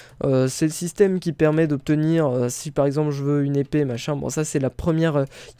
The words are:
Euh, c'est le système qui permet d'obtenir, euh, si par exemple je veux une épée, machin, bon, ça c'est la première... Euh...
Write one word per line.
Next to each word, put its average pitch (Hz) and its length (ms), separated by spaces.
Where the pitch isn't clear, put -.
Euh, 131 240
c'est 156 180
le 156 60
système 185 480
qui 165 120
permet 156 340
d'obtenir, 151 600
euh, 123 220
si 135 220
par 139 160
exemple 147 240
je 139 120
veux 143 220
une 139 120
épée, 143 280
machin, 127 320
bon, 139 140
ça 156 140
c'est 151 140
la 135 120
première... 160 460
Euh... 139 80